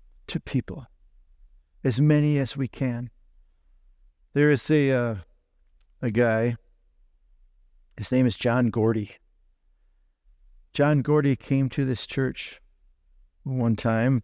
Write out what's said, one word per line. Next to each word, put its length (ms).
to 120
people, 460
as 160
many 380
as 180
we 100
can. 440
There 180
is 200
a, 200
uh, 240
a 100
guy, 460
his 120
name 160
is 80
John 360
Gordy. 420
John 280
Gordy 360
came 340
to 140
this 220
church 540
one 320
time 480